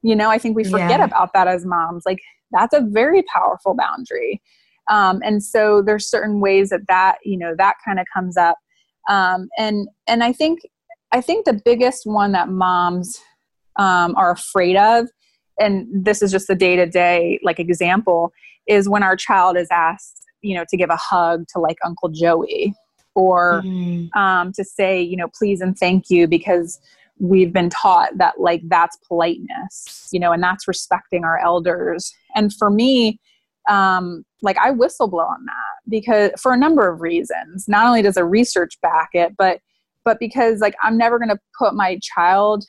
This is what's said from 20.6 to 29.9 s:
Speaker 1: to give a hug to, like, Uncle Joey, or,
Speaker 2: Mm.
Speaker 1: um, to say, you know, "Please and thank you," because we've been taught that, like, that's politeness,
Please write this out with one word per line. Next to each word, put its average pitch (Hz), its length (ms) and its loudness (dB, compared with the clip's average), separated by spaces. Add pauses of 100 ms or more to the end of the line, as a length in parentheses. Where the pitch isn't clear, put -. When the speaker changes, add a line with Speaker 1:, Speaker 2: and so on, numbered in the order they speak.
Speaker 1:
to - 80 -4
give 175 140 0
a 170 60 0
hug 170 520 0
to, - 100 -8
like, 160 260 -2
Uncle 170 260 -6
Joey, 170 640 0 (420)
or, 180 480 2
Speaker 2:
Mm. 175 500 -6
Speaker 1:
um, 190 380 0
to 196 100 -8
say, 190 400 -2
you 175 140 -6
know, 175 180 -6
"Please 202 260 -2
and 185 160 -2
thank 185 340 0
you," 175 180 4
because 170 500 0 (400)
we've 180 360 2
been 175 160 0
taught 180 480 2
that, 175 200 0
like, 175 300 0
that's 175 300 0 (100)
politeness, - 1040 -6